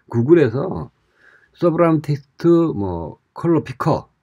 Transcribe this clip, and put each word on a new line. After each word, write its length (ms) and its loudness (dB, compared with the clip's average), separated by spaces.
구글에서 840 0
서브라임 480 2
텍스트 460 -4
뭐 720 0
컬러 280 0
피커 480 -4